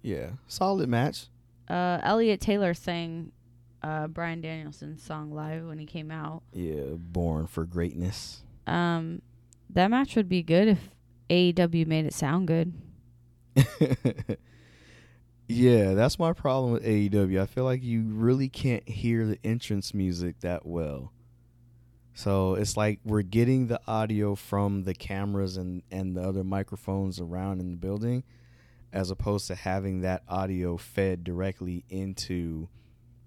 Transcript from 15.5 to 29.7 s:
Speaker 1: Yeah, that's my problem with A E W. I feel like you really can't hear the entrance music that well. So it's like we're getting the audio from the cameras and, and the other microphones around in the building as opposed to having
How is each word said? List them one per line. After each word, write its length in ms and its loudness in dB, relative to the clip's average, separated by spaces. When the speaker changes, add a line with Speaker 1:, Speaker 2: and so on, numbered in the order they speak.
Speaker 1:
Yeah, 440 6
that's 240 4
my 160 2
problem 380 0
with 120 0
A 80 0
E 160 4
W. 320 4
I 60 2
feel 180 -2
like 180 0
you 260 0
really 420 2
can't 360 -2
hear 400 0
the 160 0
entrance 520 -2
music 460 -2
that 260 -4
well. 440 -6
So 420 2
it's 220 -2
like 260 2
we're 200 0
getting 460 4
the 180 -2
audio 480 0
from 500 0
the 80 -4
cameras 640 -4
and, 340 -6
and 240 -4
the 80 -4
other 220 -2
microphones 760 -4
around 420 -4
in 100 -6
the 80 -6
building 460 -2
as 180 -2
opposed 360 -2
to 80 -6
having 480 -4